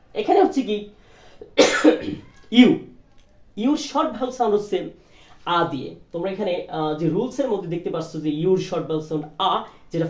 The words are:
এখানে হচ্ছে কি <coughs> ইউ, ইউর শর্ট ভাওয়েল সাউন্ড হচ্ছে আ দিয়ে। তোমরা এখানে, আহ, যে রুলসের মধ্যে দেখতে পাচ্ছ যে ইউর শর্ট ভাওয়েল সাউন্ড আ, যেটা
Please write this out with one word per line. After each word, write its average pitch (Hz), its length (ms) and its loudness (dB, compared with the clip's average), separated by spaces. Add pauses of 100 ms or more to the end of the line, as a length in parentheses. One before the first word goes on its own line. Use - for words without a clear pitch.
(140)
এখানে - 300 2
হচ্ছে 269 180 2
কি 208 140 -2 (960)
<coughs> - 840 0
ইউ, 247 100 12 (880)
ইউর 254 200 0
শর্ট - 400 -2
ভাওয়েল 254 220 -4
সাউন্ড 220 180 2
হচ্ছে 202 220 -2 (680)
আ 170 120 0 (140)
দিয়ে। 127 160 -8 (240)
তোমরা 170 180 -6
এখানে, 190 400 -4
আহ, 156 300 -2
যে 165 80 -2
রুলসের 247 400 -2
মধ্যে 185 200 -4
দেখতে 170 220 -6
পাচ্ছ 165 260 -6
যে 151 140 -4
ইউর 165 280 2 (100)
শর্ট 165 200 -4
ভাওয়েল 156 200 -4
সাউন্ড 156 160 -4 (140)
আ, 185 140 0 (400)
যেটা 165 180 -2